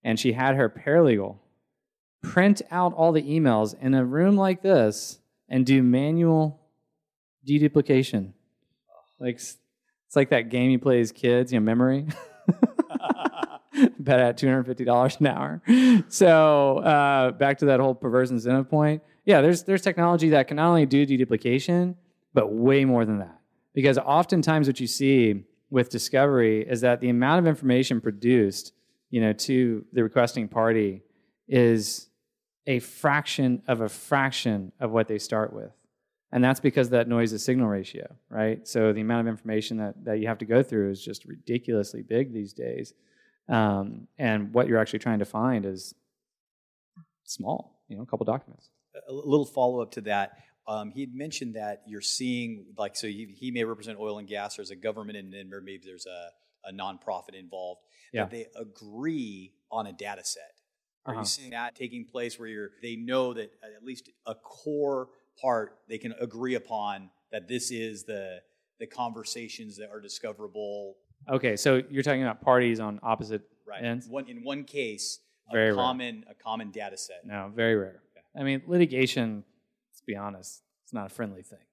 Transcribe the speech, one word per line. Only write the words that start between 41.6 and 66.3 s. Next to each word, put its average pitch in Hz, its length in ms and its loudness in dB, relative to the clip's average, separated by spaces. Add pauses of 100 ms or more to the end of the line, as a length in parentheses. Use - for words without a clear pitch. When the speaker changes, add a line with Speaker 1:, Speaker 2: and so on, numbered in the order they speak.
Speaker 1:
big 123 300 -4
these 104 200 -10
days. 107 400 -10 (560)
Um, 107 600 -2 (100)
and 110 360 -2
what 123 140 2
you're 113 100 2
actually 110 220 -2
trying 113 200 -2
to 101 60 -4
find 110 400 -4
is 95 280 -12 (1300)
small, - 640 -10
you 98 80 -16
know, 107 60 -14
a 127 40 -16
couple 117 180 -8
documents. - 460 -8 (380)
Speaker 2:
A, 131 40 -16
a - 20 -14
little 143 300 0
follow-up 123 480 -4
to 120 100 -12
that. 101 360 -6 (280)
Um, 107 240 -10
he 131 120 -12
had 123 120 -14
mentioned 135 420 -12
that 104 300 -10
you're 104 140 -16
seeing, 120 640 -8 (140)
like, 101 180 -8
so 113 100 -10
he, 104 320 -14
he 127 120 -12
may 120 140 -6
represent 110 360 -12
oil 107 180 -10
and 104 80 -18
gas, 101 300 -12
there's 98 140 -16
a 98 60 -18
government, 107 420 -12
and 95 140 -20
then 95 180 -20
maybe 95 340 -20
there's 92 220 -20
a, 87 240 -20 (380)
a 95 40 -18
nonprofit 95 640 -12
involved, 90 440 -16 (320)
Speaker 1:
Yeah. 110 100 -6
Speaker 2:
that 95 60 -12
they 113 160 -16 (120)
agree 110 920 -12 (180)
on 110 180 -10
a 95 40 -18
data 101 320 -16
set. - 300 -14 (500)
Are 131 80 -12
Speaker 1:
Uh-huh. 113 80 -10
Speaker 2:
you 101 60 -10
seeing 127 240 -10
that 117 240 -12
taking 120 320 -16
place 120 320 -12
where 113 100 -18
you're, 104 220 -14 (120)
they 117 140 -12
know 123 380 -4
that 110 180 -14 (100)
at 110 220 -20
least 127 240 -20 (180)
a 110 80 -12
core 143 720 -8 (300)
part 117 380 -6 (100)
they 110 120 -12
can 113 200 -12
agree 123 360 -8